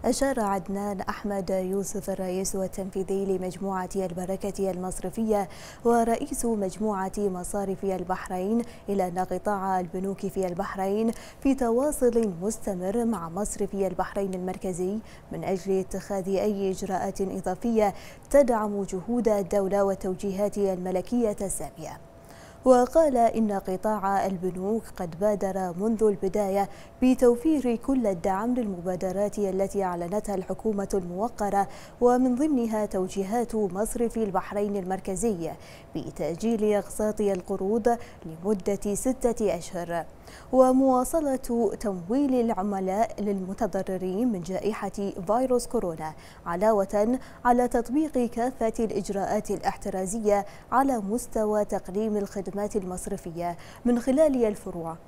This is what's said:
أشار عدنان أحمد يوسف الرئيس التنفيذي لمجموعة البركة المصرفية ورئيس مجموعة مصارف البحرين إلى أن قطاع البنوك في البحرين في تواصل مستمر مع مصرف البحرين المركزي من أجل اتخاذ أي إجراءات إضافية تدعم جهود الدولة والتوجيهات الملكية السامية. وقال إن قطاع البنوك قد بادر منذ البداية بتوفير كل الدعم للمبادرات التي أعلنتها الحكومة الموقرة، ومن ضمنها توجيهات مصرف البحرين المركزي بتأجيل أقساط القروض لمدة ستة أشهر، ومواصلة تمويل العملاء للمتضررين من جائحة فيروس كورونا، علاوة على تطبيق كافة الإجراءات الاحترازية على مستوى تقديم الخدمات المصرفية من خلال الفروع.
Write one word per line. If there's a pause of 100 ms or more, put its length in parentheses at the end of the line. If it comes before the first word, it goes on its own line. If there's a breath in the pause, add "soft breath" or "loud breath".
أشار
عدنان
أحمد
يوسف
الرئيس
التنفيذي
لمجموعة
البركة
المصرفية (360 loud breath)
ورئيس
مجموعة
مصارف
البحرين (280 loud breath)
إلى
أن
قطاع
البنوك
في
البحرين (280 loud breath)
في
تواصل
مستمر
مع
مصرف
البحرين
المركزي (320 loud breath)
من
أجل
اتخاذ
أي
إجراءات
إضافية (360 loud breath)
تدعم
جهود
الدولة
والتوجيهات
الملكية
السامية. (680 loud breath)
وقال
إن
قطاع
البنوك (140)
قد
بادر
منذ
البداية (340 loud breath)
بتوفير
كل
الدعم
للمبادرات
التي
أعلنتها
الحكومة
الموقرة، (340 loud breath)
ومن
ضمنها
توجيهات
مصرف
البحرين
المركزي (440 loud breath)
بتأجيل
أقساط
القروض (280 loud breath)
لمدة
ستة
أشهر، (480 loud breath)
ومواصلة
تمويل
العملاء
للمتضررين
من
جائحة (160)
فيروس
كورونا، (320 loud breath)
علاوة (260 loud breath)
على
تطبيق
كافة
الإجراءات
الاحترازية (260 loud breath)
على
مستوى
تقديم
الخدمات (200)
المصرفية (280 loud breath)
من
خلال
الفروع. (120)